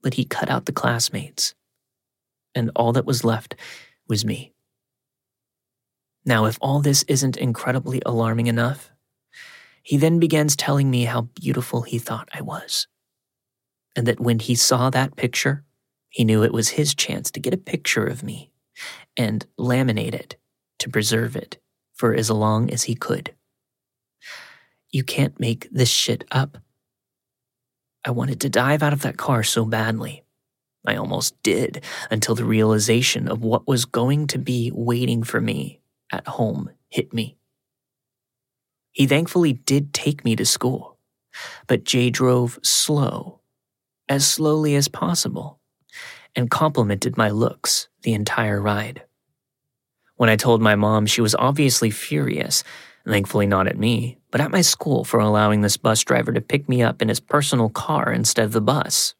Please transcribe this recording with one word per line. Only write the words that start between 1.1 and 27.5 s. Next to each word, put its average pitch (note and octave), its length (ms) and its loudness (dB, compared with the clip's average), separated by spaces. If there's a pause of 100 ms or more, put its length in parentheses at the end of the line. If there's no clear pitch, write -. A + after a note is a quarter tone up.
and A2+ 200 -2
all A#2 180 2
that A#2+ 140 2
was B2 180 0
left A2+ 320 -2 (520)
was G#2+ 160 -2
me. G#2+ 300 -6 (1700)
Now, A2 220 2
if A2 140 -2
all C#3 200 2
this C#3+ 240 2
isn't C3+ 320 0
incredibly B2 720 -2
alarming A2+ 400 0
enough, A#2+ 440 -2 (920)
he - 140 0
then D#3+ 220 4
begins D3+ 380 2
telling C#3 340 2
me B2 140 2
how A#2 180 -2
beautiful B2 600 -4
he A#2 160 -4
thought A2+ 340 -8
I - 100 -12
was, - 440 -8 (1080)
and A#2 100 0
that A#2+ 140 0
when A#2 180 2
he A#2+ 160 0
saw B2 360 2
that C3 260 -2
picture, C#3 480 -2 (440)
he - 160 0
knew A2 180 4
it A#2 100 2
was A2+ 180 0
his D3 240 0
chance - 380 -4
to - 80 -10
get E3 140 -2
a F#3 40 -4
picture - 480 -2
of - 160 -6
me - 280 -12 (680)
and G#2+ 300 -2 (120)
laminate B2 560 0
it - 220 -12 (420)
to - 100 -6
preserve A2+ 480 -2
it - 220 -12 (340)
for A2+ 220 2
as A2 160 0
long G#2+ 400 2
as - 140 -2
he A#2 100 -2
could. - 400 -6 (1600)
You C3 120 -2
can't - 380 -2
make A#2 300 -4
this B2+ 200 2
shit - 400 -2
up. C#3 280 -2 (1500)